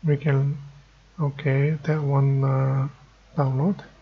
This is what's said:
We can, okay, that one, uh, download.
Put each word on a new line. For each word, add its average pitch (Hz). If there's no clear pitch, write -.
We 147
can, 139
okay, 139
that 156
one, 139
uh, 135
download. 139